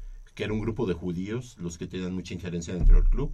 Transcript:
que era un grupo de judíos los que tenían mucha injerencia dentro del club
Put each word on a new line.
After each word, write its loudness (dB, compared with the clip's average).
que -6
era -4
un -2
grupo -2
de 0
judíos -6
los -8
que -10
tenían -6
mucha -8
injerencia -8
dentro 8
del 6
club 2